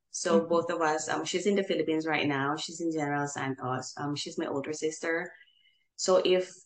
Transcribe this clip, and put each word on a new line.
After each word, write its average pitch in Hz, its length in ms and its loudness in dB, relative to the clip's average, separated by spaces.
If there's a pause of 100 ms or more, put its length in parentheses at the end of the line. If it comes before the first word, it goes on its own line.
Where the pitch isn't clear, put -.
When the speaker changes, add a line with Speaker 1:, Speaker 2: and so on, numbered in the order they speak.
(100)
Speaker 1:
So 165 300 2
Speaker 2:
Mm-hmm. 160 100 0
Speaker 1:
both 170 180 2
of 165 140 -2
us, 156 260 2
um, 156 160 -2
she's 175 220 -2
in 202 80 4
the 196 80 2
Philippines 160 480 0
right 147 160 2
now. 143 300 0
She's 165 260 -8
in 165 80 0
General 143 380 0
Santos. 131 680 -6
Um, 143 200 -4
she's 165 200 -8
my 165 140 -2
older 139 240 -4
sister. 165 560 -4 (640)
So - 300 4
if 185 260 4 (160)